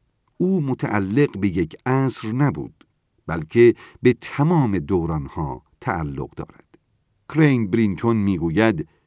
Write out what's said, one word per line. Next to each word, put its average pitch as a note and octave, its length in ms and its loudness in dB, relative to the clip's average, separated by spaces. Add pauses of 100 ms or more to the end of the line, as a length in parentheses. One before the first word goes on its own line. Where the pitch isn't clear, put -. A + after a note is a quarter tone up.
(380)
«او F#3 240 0
متعلق A#2 760 -2
به G2 100 -2
یک D#3 280 -2 (100)
عصر C3 460 -2
نبود، B2 560 -4 (400)
بلکه E2+ 460 4 (280)
به B2 120 4
تمام C#3 680 0
دوران‌ها D#2 840 -4 (180)
تعلق D2 540 -6
دارد.» - 400 -16 (540)
کرین C3+ 400 2
برینتون A2+ 480 0
می‌گوید: F#2 680 0 (200)